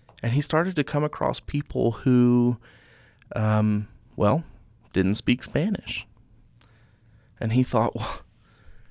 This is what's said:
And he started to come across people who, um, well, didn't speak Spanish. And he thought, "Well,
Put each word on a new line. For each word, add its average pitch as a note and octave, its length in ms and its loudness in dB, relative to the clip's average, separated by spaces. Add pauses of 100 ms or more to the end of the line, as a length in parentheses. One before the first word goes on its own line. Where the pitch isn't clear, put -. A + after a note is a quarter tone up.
(220)
And A#2 120 -2
he C#3+ 80 2
started F3 340 0
to D3 80 0
come D3 180 -2
across C3 380 -4
people B2+ 520 -2
who, B2 640 4 (760)
um, G#2+ 540 0 (280)
well, A2+ 280 2 (480)
didn't F#2+ 220 2
speak B2 280 0
Spanish. - 640 -4 (1300)
And A2+ 140 -2
he B2+ 80 4
thought, A#2 340 0
"Well, - 240 -8 (720)